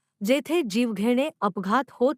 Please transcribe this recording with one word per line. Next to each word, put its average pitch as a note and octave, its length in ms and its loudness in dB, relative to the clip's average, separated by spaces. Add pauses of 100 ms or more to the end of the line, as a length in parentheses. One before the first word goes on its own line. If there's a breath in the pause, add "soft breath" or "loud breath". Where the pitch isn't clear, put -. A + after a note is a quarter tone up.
(220)
जेथे C#4+ 400 0
जीवघेणे A#3+ 680 0 (120)
अपघात G#3 500 -2
होत C4 260 0